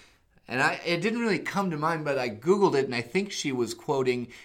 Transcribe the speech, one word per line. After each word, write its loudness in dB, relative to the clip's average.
And -4
I, 0
it 0
didn't 0
really 2
come -2
to -2
mind, -2
but 0
I -2
Googled 4
it, 4
and -4
I 0
think -2
she -4
was 0
quoting 0